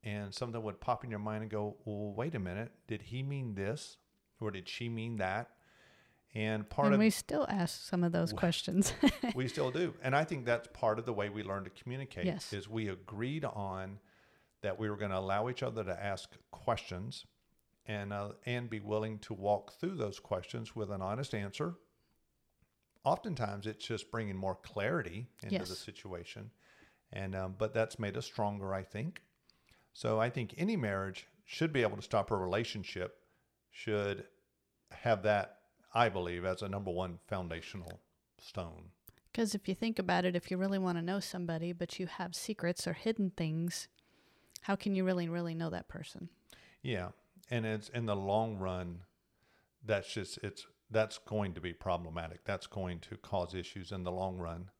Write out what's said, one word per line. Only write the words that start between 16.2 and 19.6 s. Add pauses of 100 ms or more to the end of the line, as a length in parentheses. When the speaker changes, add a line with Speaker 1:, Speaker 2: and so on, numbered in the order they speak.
Speaker 1:
questions (640)
and,
uh, (100)
and
be
willing
to
walk